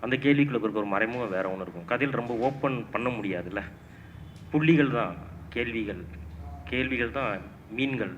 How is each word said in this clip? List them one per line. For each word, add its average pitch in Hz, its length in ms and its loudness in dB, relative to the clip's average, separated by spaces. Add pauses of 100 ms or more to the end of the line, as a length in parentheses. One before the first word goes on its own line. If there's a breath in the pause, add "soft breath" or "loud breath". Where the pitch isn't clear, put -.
அந்த 123 140 0
கேள்விக்குள்ள 139 440 6
இருக்க 107 200 0
ஒரு 104 60 0
மறைமுகம் 110 440 2
வேற 95 260 0
ஒண்ணு 95 60 -6
இருக்கும். 87 260 -8
கதையில 131 240 2
ரொம்ப 120 240 0
ஓப்பன் 131 560 0
பண்ண 117 180 0
முடியாதுல்ல, 98 520 -2 (880 loud breath)
புள்ளிகள் 151 400 6
தான் 107 240 0 (340)
கேள்விகள், 113 540 -2 (640)
கேள்விகள் 123 460 0
தான் 113 300 -2 (300)
மீன்கள் 117 460 0